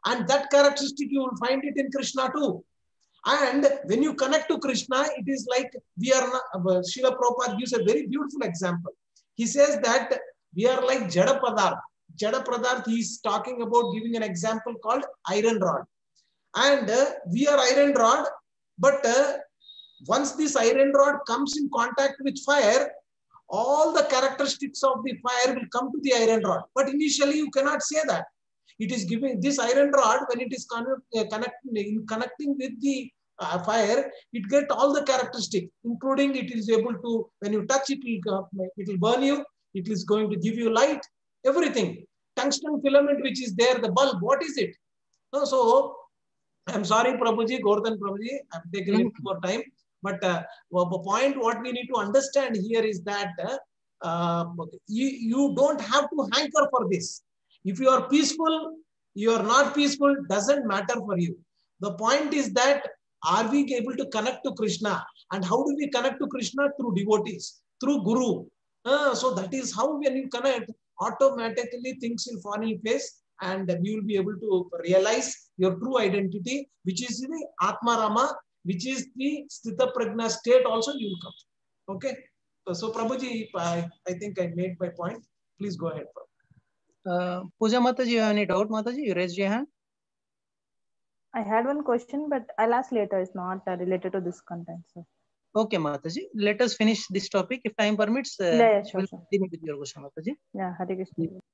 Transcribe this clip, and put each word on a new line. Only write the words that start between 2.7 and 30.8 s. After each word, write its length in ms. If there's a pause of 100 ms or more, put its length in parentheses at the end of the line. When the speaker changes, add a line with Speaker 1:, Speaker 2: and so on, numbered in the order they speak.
Speaker 1:
And 420 (160)
when 180
you 120
connect 340
to 100
Krishna, 460 (140)
it 100
is 220
like 200 (280)
we 120
are 160
not, 160 (120)
uh, 260
Srila 380
Prabhupada 400
gives 160
a 100
very 220
beautiful 360
example. 500 (420)
He 100
says 380
that 360 (380)
we 100
are 200
like 160
Jada 360
Padarth. 400 (380)
Jada 260
Padarth, 440
he 140
is 200
talking 400
about 320
giving 240
an 60
example 500 (100)
called 220 (240)
iron 320
rod. 240 (720)
And, 320
uh, 220 (200)
we 160
are 120
iron 340
rod, 340 (520)
but, 260
uh, 300 (720)
once 260
this 240
iron 360
rod 340
comes 320
in 160
contact 480
with 240
fire, 440 (600)
all 420
the 120
characteristics 800
of 220
the 180
fire 320
will 200
come 180
to 80
the 140
iron 280
rod. 200 (120)
But 140
initially, 480
you 140
cannot 320
say 240
that. 180 (540)
It 140
is 120
giving 360
this 180
iron 320
rod, 300 (100)
when 100
it 140
is 100
con-, 220 (280)